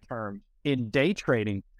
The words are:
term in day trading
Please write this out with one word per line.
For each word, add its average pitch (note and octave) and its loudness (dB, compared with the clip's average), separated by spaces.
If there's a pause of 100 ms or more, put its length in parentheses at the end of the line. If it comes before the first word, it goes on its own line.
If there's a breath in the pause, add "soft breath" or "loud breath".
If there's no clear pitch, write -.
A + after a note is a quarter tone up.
term G#2+ -6 (220)
in B2+ 0
day C#3+ 4
trading G#2+ 0 (180)